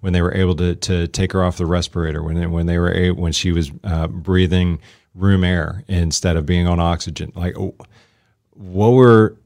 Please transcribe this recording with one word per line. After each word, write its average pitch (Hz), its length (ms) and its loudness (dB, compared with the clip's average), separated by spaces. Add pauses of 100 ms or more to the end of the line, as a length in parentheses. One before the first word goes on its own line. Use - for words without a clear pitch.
when 92 140 -2
they 90 80 4
were 87 120 0
able 90 220 0
to, 87 200 -2
to 87 320 -2
take 90 240 -4
her 95 120 0
off 87 140 -2
the 87 80 -4
respirator, 82 560 -4
when, 82 280 -4
when 85 160 -2
they 87 120 0
were 87 140 0
a-, 90 200 0
when 85 200 -4
she 87 200 -2
was, 82 180 -2 (140)
uh, 82 240 -4
breathing 90 720 0 (340)
room 95 300 2
air 87 420 -2
instead 85 500 -2
of 78 80 -2
being 87 220 0
on 87 140 0
oxygen, 85 560 -4
like, 90 180 -6
w-, 98 180 -8 (840)
what 98 360 0
were, 120 560 8